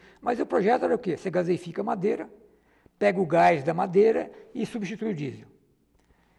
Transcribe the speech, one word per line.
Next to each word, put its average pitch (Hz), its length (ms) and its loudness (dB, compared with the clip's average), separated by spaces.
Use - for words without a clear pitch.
mas 240 200 -2
o 302 40 0
projeto 247 400 2
era 247 120 0
o - 20 -2
quê? 180 180 -4
Você 190 140 -6
gaseifica 170 500 -2
a 202 40 -4
madeira, 214 440 -2
pega 202 220 2
o 180 60 0
gás 170 360 4
da 160 100 -2
madeira 196 580 2
e 226 140 -6
substitui 220 460 -6
o - 20 -4
diesel. 127 320 -10